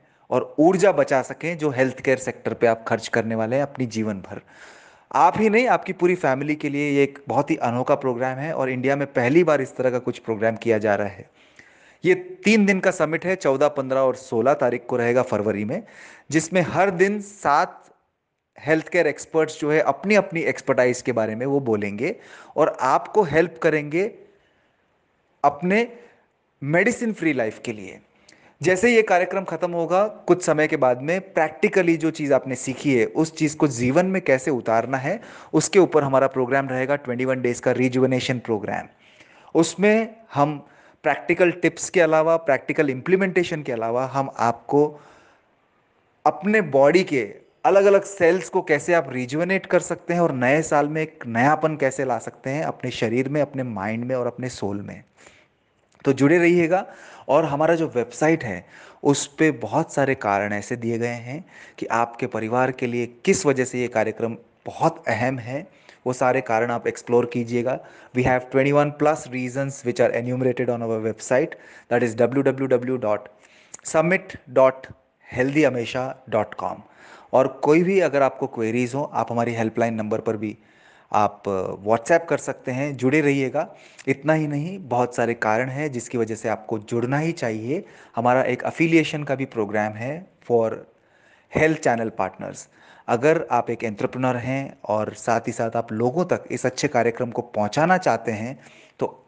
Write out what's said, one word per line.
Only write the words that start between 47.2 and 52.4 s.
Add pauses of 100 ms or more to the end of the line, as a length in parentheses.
अलग-अलग
सेल्स
को
कैसे
आप
रिजुविनेट
कर
सकते
हैं
और
नए
साल
में
एक
नयापन
कैसे
ला
सकते